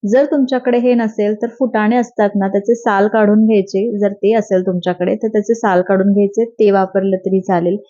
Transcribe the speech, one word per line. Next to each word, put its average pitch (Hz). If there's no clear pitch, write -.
जर 254
तुमच्याकडे 254
हे 247
नसेल 214
तर 214
फुटाणे 226
असतात 226
ना, 196
त्याचे 202
साल 208
काढून 214
घ्यायचे, 208
जर 202
ते 202
असेल 190
तुमच्याकडे 180
तर 220
त्याचे 214
साल 196
काढून 190
घ्यायचे, 202
ते 220
वापरलं 190
तरी 190
चालेल. 180